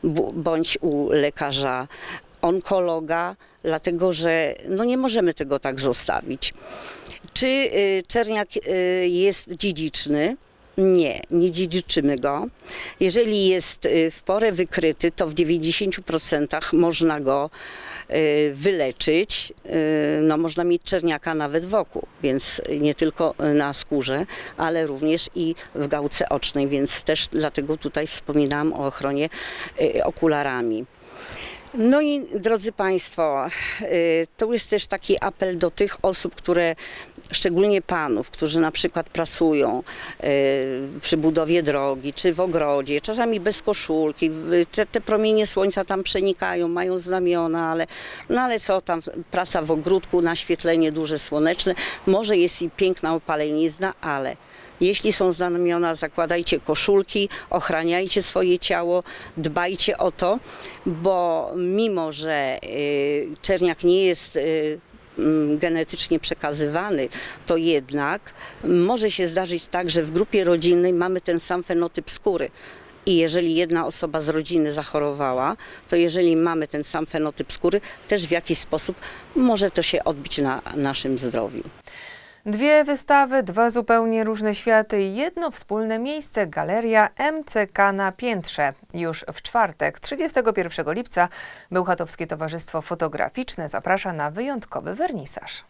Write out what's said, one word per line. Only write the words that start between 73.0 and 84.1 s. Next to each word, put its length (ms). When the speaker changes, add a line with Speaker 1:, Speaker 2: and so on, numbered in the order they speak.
Speaker 1:
I 100
jeżeli 380
jedna 320
osoba 340
z 80
rodziny 440
zachorowała, 840
to 80
jeżeli 400
mamy 320
ten 160
sam 220
fenotyp 460
skóry, 280
też 180
w 40
jakiś 280
sposób 380
może 340
to 120
się 220
odbić 340
na 240
naszym 420
zdrowiu. 440
Speaker 2:
Dwie 380
wystawy, 580
dwa 280
zupełnie 540